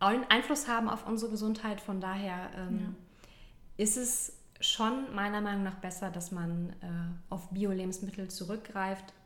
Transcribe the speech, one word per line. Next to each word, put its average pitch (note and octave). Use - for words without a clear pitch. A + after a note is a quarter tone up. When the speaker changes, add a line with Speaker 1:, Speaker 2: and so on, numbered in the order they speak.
Speaker 1:
einen A#3
Einfluss C4+
haben A3+
auf -
unsere A3
Gesundheit. G#3+
Von F#3+
daher, F#3
ähm, F#3
Speaker 2:
Ja. -
Speaker 1:
ist G#3+
es -
schon B3+
meiner G#3
Meinung G3+
nach F#3+
besser, F#3
dass F3
man, E3+
äh, E3+
auf E3+
Bio-Lebensmittel F#3
zurückgreift. F#3+